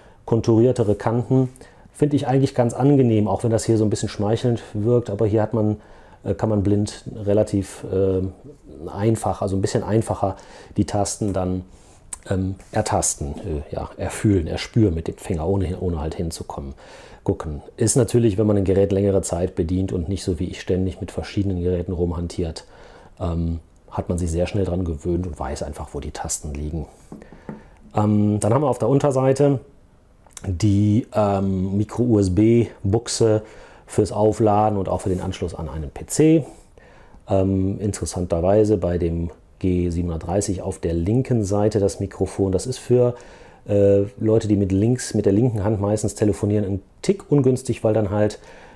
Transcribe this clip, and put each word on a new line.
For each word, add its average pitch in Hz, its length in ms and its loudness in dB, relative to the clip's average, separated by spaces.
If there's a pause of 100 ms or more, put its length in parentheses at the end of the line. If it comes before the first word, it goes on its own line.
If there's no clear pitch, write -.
(260)
konturiertere 113 680 4
Kanten. 123 540 0 (420)
Finde 147 240 0
ich 139 120 0
eigentlich 131 280 2
ganz 120 180 2
angenehm, 123 540 4
auch - 160 -2
wenn 117 80 0
das 110 140 0
hier 113 120 2
so 107 60 4
ein 107 60 2
bisschen 104 200 -4
schmeichelnd 113 520 0 (120)
wirkt, 117 360 0
aber 101 160 0
hier 107 160 2
hat 107 120 -2
man, 107 240 2 (460)
äh, 104 100 -2
kann 110 160 -2
man 104 140 2
blind 104 420 0 (100)
relativ, 101 760 -2
äh, 95 300 0 (680)
einfach, 104 520 0
also 98 160 -2
ein 95 40 -2
bisschen 104 220 -2
einfacher 101 520 0 (420)
die 104 80 2
Tasten 101 480 -2
dann, 92 320 -2 (640)
ähm, 95 260 -2 (160)
ertasten, - 640 -2
äh, 76 380 -8
ja, - 220 -8
erfühlen, 98 500 0
erspüren 87 460 0
mit 80 140 -6
dem - 100 -8
Finger, 82 300 -4
ohne, 92 320 -2
ohne 87 200 -2
halt 82 160 -6
hinzukommen. 71 580 -8 (500)
Gucken. 76 380 -4 (140)
Ist - 220 2
natürlich, 113 400 4
wenn 107 100 2
man 104 100 4
ein 98 60 2
Gerät 98 280 4
längere 98 300 2
Zeit 90 340 -4
bedient 92 360 -2
und 87 160 -4
nicht 98 160 -4
so 90 160 -2
wie 90 60 -2
ich - 160 -10
ständig 92 400 -2
mit 90 100 -10
verschiedenen 95 500 -4
Geräten 87 300 -2
rumhantiert, 85 760 -4 (540)
ähm, 85 400 -4 (300)
hat - 200 -8
man 87 80 -2
sich 87 120 -4
sehr 87 180 0
schnell 101 180 -2
dran 87 200 -4
gewöhnt 85 400 -4
und 80 140 -12
weiß - 240 -8
einfach, 76 300 -12
wo 73 60 -8
die 69 120 -10
Tasten - 420 -8
liegen. 76 320 -6 (1080)
Ähm, 104 440 2
dann 104 140 0
haben 139 80 2
wir 143 80 0
auf 120 100 -2
der 110 100 0
Unterseite 139 680 2 (840)
die, 104 680 2
ähm, 98 640 0
Micro-U-S-B-Buchse 107 1600 2 (460)
fürs 107 240 0
Aufladen 107 680 2
und 95 100 -2
auch 87 140 -2
für 104 80 -4
den 90 120 -2
Anschluss 90 340 -6
an 82 120 -8
einen 76 220 -8
P - 160 -12
C. 160 400 4 (840)
Ähm, 95 520 0
interessanterweise 98 1000 2
bei 90 200 -2
dem 85 340 -2 (280)
G 90 300 0
siebenhundertdreißig 87 720 -4
auf - 180 -8
der 82 140 -2
linken 110 500 0
Seite 104 360 0
das 98 200 0
Mikrofon. 95 520 -2
Das 92 160 -2
ist 127 100 -6
für, 123 380 2 (520)
äh, 101 360 4 (160)
Leute, 110 280 2
die 104 80 4
mit 98 160 2
links, 110 440 0
mit 107 100 2
der 98 80 4
linken 110 300 2
Hand 104 180 0
meistens 104 320 -2
telefonieren, 104 520 0
ein 98 180 -4 (180)
Tick - 300 -2
ungünstig, 131 520 2
weil 110 100 2
dann 107 180 0
halt, 107 260 0 (380)